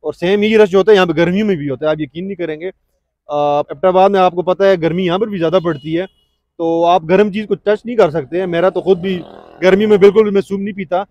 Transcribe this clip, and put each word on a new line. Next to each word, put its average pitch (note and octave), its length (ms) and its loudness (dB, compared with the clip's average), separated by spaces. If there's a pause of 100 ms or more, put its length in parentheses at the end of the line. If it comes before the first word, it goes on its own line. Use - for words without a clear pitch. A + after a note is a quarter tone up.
और D3+ 100 -6
same G3+ 300 -2
यही A3 140 0
रश G#3+ 120 4
जो F#3 80 2
होता F#3+ 140 4
है G#3 40 8
यहाँ F#3 120 4
पे E3 60 -2
गर्मियों F3 340 0
में F#3+ 100 0
भी D3 100 -8
होता C3+ 180 -6
है, D#3 60 0
आप D#3 100 -2
यकीन D#3 240 -10
नहीं G3 100 -10
करेंगे। E3 320 -10
आ, F#3 40 -10 (1000)
एबटाबाद F#3 400 2
में G3 80 0
आपको F3+ 240 0
पता F#3 220 0
है G3 120 4
गर्मी E3 280 -2
यहाँ F3 140 -2
पर A3 100 -4
भी G3+ 80 -8
ज़्यादा E3 220 0
पड़ती D#3 340 -6
है, F3 120 -4
तो - 800 -6
आप E3+ 200 2
गर्म F#3+ 260 2
चीज़ G#3+ 140 -6
को G3+ 120 -4
touch G#3 280 -2
नहीं A#3+ 120 -8
कर F3+ 140 4
सकते D3+ 280 -6
हैं। F#3+ 80 -4
मेरा E3+ 220 0
तो F#3 120 -4
खुद F3+ 180 0
भी F#3 160 -4 (480)
गर्मी F#3+ 220 4
में G#3 140 4
बिल्कुल G3+ 240 6
भी G#3 80 0
मैं G3 100 0
सूप G3 180 -8
नहीं G3+ 140 -8
पीता F#3 380 -6